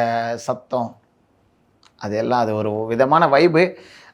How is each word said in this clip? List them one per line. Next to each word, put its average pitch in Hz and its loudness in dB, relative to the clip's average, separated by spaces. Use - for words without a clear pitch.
சத்தம், 120 -6
அது 104 -6
எல்லாம், 117 0
அது 110 -2
ஒரு 107 -4
விதமான 135 2
வைபு. 160 2